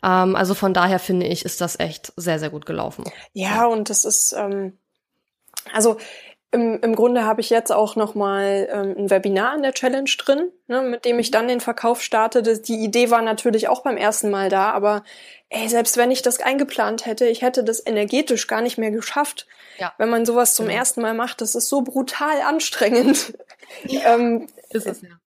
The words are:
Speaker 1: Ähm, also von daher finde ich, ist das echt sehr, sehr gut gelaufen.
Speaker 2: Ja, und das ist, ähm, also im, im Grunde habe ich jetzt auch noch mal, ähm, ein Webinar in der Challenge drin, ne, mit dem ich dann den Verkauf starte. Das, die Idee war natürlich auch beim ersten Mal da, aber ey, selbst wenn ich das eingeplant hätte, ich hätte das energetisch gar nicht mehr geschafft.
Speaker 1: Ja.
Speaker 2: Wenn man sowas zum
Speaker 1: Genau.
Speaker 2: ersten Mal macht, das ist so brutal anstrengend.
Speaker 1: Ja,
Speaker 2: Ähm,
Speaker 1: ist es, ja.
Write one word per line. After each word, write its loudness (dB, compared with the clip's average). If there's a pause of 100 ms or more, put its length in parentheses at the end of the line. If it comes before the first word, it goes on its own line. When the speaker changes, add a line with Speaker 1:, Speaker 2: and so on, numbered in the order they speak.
Speaker 1:
Ähm, 2
also 0
von 0
daher 2
finde 0
ich, -4
ist -6
das -6
echt -6
sehr, -2
sehr -6
gut -14
gelaufen. -8 (260)
Speaker 2:
Ja, 0
und 0
das 2
ist, 0
ähm, -6 (960)
also 4 (540)
im, 2
im 2
Grunde 4
habe 0
ich -4
jetzt 2
auch 2
noch -2
mal, 0
ähm, -4
ein -2
Webinar 2
in -2
der 0
Challenge 0 (100)
drin, 0 (160)
ne, -2
mit -4
dem 2
ich -2
dann 2
den 0
Verkauf -2
starte. 2
Das, 0
die -4
Idee 2
war 6
natürlich 0
auch 0
beim -2
ersten 0
Mal 0
da, 2
aber 0 (460)
ey, -4
selbst 2
wenn 4
ich 0
das 0
eingeplant -2
hätte, 0
ich 0
hätte 0
das -2
energetisch 0
gar -2
nicht -2
mehr 0
geschafft. -4 (320)
Speaker 1:
Ja. -6
Speaker 2:
Wenn 0
man 2
sowas 4
zum 0
Speaker 1:
Genau. -2
Speaker 2:
ersten -2
Mal -2
macht, -6
das -4
ist -2
so 2
brutal -2
anstrengend. 2 (520)
Speaker 1:
Ja, 4
Speaker 2:
Ähm, 2 (220)
Speaker 1:
ist -2
es, -8
ja. -20 (160)